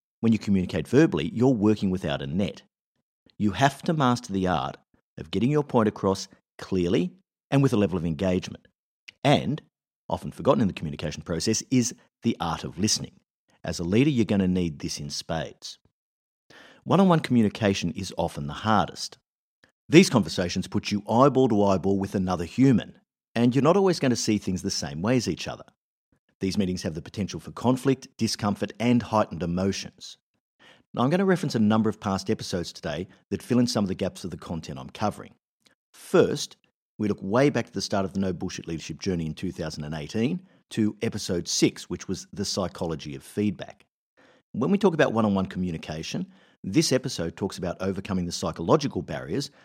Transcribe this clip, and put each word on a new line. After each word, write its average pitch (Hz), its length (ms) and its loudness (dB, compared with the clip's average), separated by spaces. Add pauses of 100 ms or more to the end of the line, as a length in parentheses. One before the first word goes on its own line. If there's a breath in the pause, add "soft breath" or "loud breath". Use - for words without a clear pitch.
(200)
when 113 120 4
you 107 60 4
communicate 92 500 0
verbally, 87 460 4
you're 120 160 4
working 104 400 2
without 80 320 -4
a 69 40 -6
net. 87 360 -4 (760)
You 101 140 0
have 131 300 4
to 180 100 0
master 123 400 0
the 95 140 0
art 69 300 -2 (420)
of 80 120 -14
getting 104 200 0
your 147 140 2
point 117 240 2
across 98 400 -2 (300 soft breath)
clearly 98 560 0 (360)
and 139 120 4
with 135 100 4
a 120 40 2
level 95 200 2
of 82 80 -2
engagement. 92 640 -2 (560)
And, 127 380 2 (480)
often 82 200 -4
forgotten 117 300 2
in 107 80 2
the 82 60 -4
communication 76 480 -8
process, 87 480 -2
is 123 240 2 (280 soft breath)
the 113 160 0
art 82 260 -4
of 69 140 -10
listening. 92 340 -2 (520)
As 82 140 -6
a 87 60 -6
leader, 113 260 2
you're 117 140 2
gonna 98 220 2
need 90 320 0
this 80 220 -8
in 73 80 -10
spades. - 720 -10 (1080 loud breath)
One-on-one 170 360 6
communication 104 720 2
is 92 240 -10
often 80 300 -4
the 73 60 -8
hardest. - 640 -2 (720 soft breath)
These 180 220 8
conversations 92 560 0
put - 240 -4
you 104 180 -2
eyeball 131 400 6
to 104 160 2
eyeball 98 340 2
with 98 160 -4
another 92 300 -2
human, 123 500 4 (400)
and 120 200 4
you're 135 80 2
not 160 140 6
always 190 240 2
gonna 123 160 2
see 110 220 0
things 92 240 -4
the 95 80 -4
same 73 320 -6
way 120 140 2
as 107 120 0
each 82 200 -6
other. - 160 -10 (760)
These 95 160 -2
meetings 92 260 -2
have 87 120 -6
the 80 80 -8
potential 90 360 -8
for 80 140 -14
conflict, - 640 0
discomfort, 104 640 -2
and 120 220 2
heightened 101 400 -2
emotions. 90 720 -4 (800 soft breath)
Now, - 80 0
I'm 131 80 2
gonna 185 160 2
reference 170 280 2
a 123 40 0
number 110 320 4
of - 100 -6
past 95 300 -2
episodes 95 420 -4
today 82 360 -6 (200 soft breath)
that 95 140 -4
fill 120 160 0
in 123 80 4
some 117 180 0
of 95 40 0
the 92 60 -4
gaps 92 300 -4
of 90 60 -10
the 80 80 -12
content 82 400 -10
I'm - 100 -14
covering. - 460 -6 (580 soft breath)
First, - 640 0 (400)
we 107 120 -2
look 101 120 -2
way 123 300 2
back 123 160 -2
to - 60 -20
the 101 100 -6
start 98 240 -2
of - 80 -12
the 98 60 -2
No 95 120 -2
Bullshit 90 340 -8
Leadership 80 340 -8
journey 85 260 -2
in 78 80 -6
two 90 180 -6
thousand 80 320 -8
and 78 100 -8
eighteen 113 460 -4 (300 soft breath)
to 107 320 0
episode 101 460 -4
six, - 420 0
which - 160 -8
was - 260 -8
the 104 120 -6
psychology 82 720 -6
of 67 80 -14
feedback. - 640 -6 (640 soft breath)
When 139 180 -2
we 196 80 2
talk 185 160 2
about 143 180 2
one-on-one 104 340 2
communication, 90 800 -6 (360 soft breath)
this 139 300 0
episode 107 440 -2
talks 95 220 -6
about 87 220 -6
overcoming 95 460 -4
the 85 60 -6
psychological 92 680 0
barriers 78 480 -6 (140 soft breath)